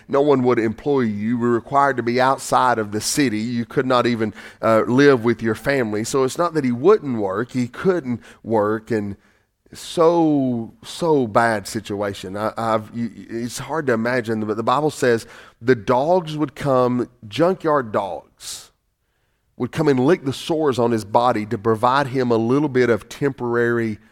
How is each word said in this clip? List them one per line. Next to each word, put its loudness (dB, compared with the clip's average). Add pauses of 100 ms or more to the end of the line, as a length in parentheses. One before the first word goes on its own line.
no 2
one 4
would 4
employ 0
you. 0
You -2
were 0
required 2
to -2
be -2
outside 2
of -4
the -4
city. 0
You -4
could -2
not 2
even, 0 (300)
uh, 4
live 6
with 0
your 0
family. -2
So 0
it's -4
not -2
that 0
he 0
wouldn't 2
work, -4
he -2
couldn't -2 (200)
work, 0
and -4 (540)
so, 0 (120)
so 0
bad 2
situation. -6
I, -4
I've, -2
you, -4
it's -10
hard -6
to 4
imagine, -2
but -2
the -4
Bible 0
says 0 (340)
the 2
dogs 0
would -4
come, 0 (160)
junkyard 0
dogs -8 (840)
would -6
come 0
and 4
lick 2
the -2
sores -2
on 2
his 0
body 0
to -6
provide 0
him -2
a 4
little 0
bit 2
of -2
temporary -2 (140)